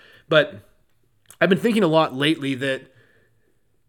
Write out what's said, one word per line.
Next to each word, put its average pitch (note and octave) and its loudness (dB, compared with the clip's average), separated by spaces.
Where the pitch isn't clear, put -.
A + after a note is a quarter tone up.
But D3 2
I've F3 4
been F#3 2
thinking G#3+ 0
a E3+ 2
lot D#3 0
lately C#3+ -2
that C3 -6